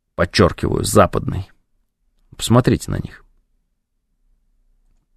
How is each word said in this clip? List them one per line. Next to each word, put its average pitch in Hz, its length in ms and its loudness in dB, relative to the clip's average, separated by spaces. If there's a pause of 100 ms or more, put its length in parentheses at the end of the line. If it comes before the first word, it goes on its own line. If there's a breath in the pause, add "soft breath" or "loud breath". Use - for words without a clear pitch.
(160)
Подчёркиваю, - 680 0
западной. 95 680 0 (840)
Посмотрите 120 540 0
на - 80 -6
них. - 260 -12 (1900)